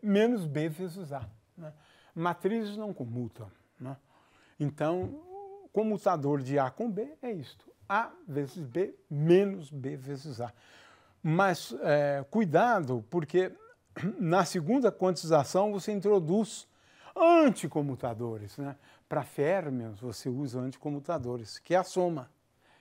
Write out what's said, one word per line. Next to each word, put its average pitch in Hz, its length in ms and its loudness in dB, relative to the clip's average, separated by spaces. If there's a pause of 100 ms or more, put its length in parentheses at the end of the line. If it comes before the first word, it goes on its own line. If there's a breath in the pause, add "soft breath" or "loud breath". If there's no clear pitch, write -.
menos 208 440 4
B 151 220 -2
vezes 170 440 -10
A, 131 140 -10 (300)
né? 156 160 -16 (420 soft breath)
Matrizes 208 600 -2
não 214 160 -8
comutam, 117 580 -8 (300)
né? 135 160 -10 (640 soft breath)
Então, 156 460 -2 (600)
o - 80 -20
comutador 175 720 0
de 139 160 0
A 131 120 2
com 233 200 -6
B 240 320 -8
é 247 100 -6
isto, - 400 -14 (160)
A 214 220 0 (180)
vezes 143 380 -6
B 165 280 -4 (140)
menos 170 640 4
B 143 260 -8
vezes 135 440 -10
A. 117 120 -8 (720 loud breath)
Mas, 180 600 2
é, 143 480 2
cuidado, 170 800 2
porque 180 420 0 (420)
<clears throat> 226 240 -4
na 180 260 4
segunda 202 480 0
quantização 185 800 2
você 202 200 -4
introduz 196 760 2 (460 loud breath)
anticomutadores, 135 1400 2
né? 139 200 -8 (320 soft breath)
Para 147 140 -2
férmions, 135 800 -2
você 123 280 -8
usa 127 320 -4
anticomutadores, 131 1000 -6
que - 160 -2
é 180 40 8
a 185 60 4
soma. 170 460 -2 (500 soft breath)